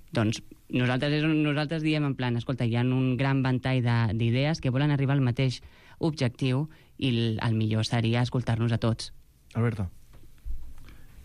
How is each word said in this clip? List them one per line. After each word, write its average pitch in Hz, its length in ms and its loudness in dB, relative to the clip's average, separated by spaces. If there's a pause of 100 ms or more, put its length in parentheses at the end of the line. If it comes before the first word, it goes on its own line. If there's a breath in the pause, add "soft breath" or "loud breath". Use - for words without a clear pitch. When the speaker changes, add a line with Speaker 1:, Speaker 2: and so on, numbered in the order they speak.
(120)
Speaker 1:
doncs, 110 300 0 (280)
nosaltres, 127 480 0
és, 151 80 0
nosaltres 151 560 0
diem 156 240 2
en 135 80 -2
plan, 123 240 -2
"Escolta, 120 280 -2
hi 117 120 2
ha 120 40 2
un 127 360 2
gran 135 240 2
ventall 127 400 2
de, 120 120 2 (200)
d'idees 127 480 2
que 135 80 0
volen 143 200 2
arribar 139 260 2
al 139 60 2
mateix 123 380 0 (380 loud breath)
objectiu 135 720 0 (280 loud breath)
i 131 140 0
el, 113 320 0
el 113 160 0
millor 110 280 0
seria 117 360 2
escoltar-nos 120 520 0
a 110 40 0
tots." - 340 -2 (420)
Speaker 2:
Alberto. 113 340 0 (1400 loud breath)